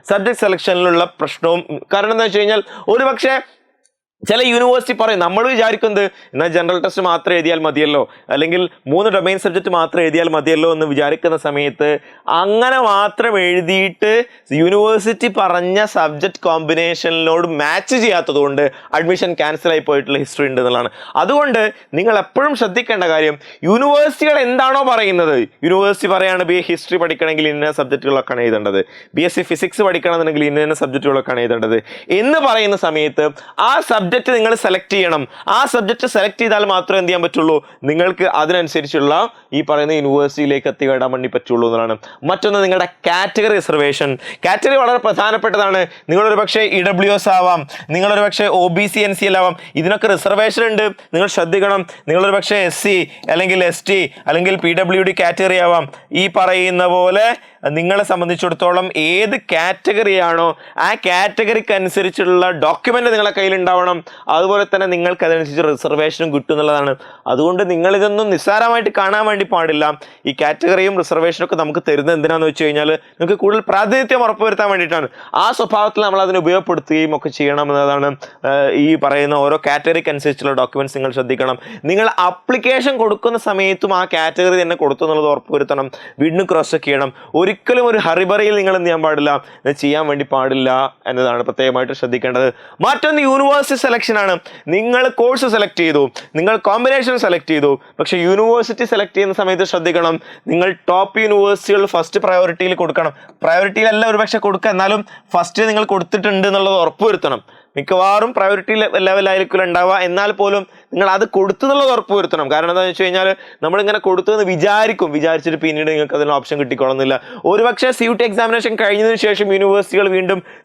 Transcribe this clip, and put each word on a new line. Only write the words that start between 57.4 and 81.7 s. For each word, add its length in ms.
നിങ്ങളെ 340
സംബന്ധിച്ചിടത്തോളം 760
ഏത് 260
കാറ്റഗറിയാണോ 960
ആ 20
കാറ്റഗറിക്ക് 720
അനുസരിച്ചുള്ള 680
ഡോക്യുമെന്റ് 500
നിങ്ങളെ 240
കയ്യിലുണ്ടാവണം. 600
അതുപോലെ 360
തന്നെ 220
നിങ്ങൾക്ക് 340
അതനുസരിച്ച് 400
റിസർവേഷനും 640
കിട്ടും 200
എന്നുള്ളതാണ്. 380
അതുകൊണ്ട് 320
നിങ്ങളിതൊന്നും 600
നിസ്സാരമായിട്ട് 640
കാണാൻ 320
വേണ്ടി 240
പാടില്ല. 300
ഈ 120
കാറ്റഗറിയും 600
റിസർവേഷനും 460
ഒക്കെ 140
നമുക്ക് 280
തരുന്നത് 280
എന്തിനാന്ന് 320
വെച്ച് 160
കഴിഞ്ഞാൽ 240
നിങ്ങൾക്ക് 240
കൂടുതൽ 260
പ്രാതിനിധ്യം 560
ഉറപ്പുവരുത്താൻ 480
വേണ്ടിയിട്ടാണ്. 340
ആ 20
സ്വഭാവത്തിൽ 480
നമ്മൾ 180
അതിനെ 180
ഉപയോഗപ്പെടുത്തുകയും 760
ഒക്കെ 200
ചെയ്യണം 340
എന്നതാണ്, 360
ഏഹ്, 180
ഈ 40
പറയുന്ന 300
ഓരോ 140
കാറ്റഗറിക്ക് 460
അനുസരിച്ചുള്ള 460
ഡോക്യുമെന്റ്സ് 380
നിങ്ങൾ 200
ശ്രദ്ധിക്കണം. 380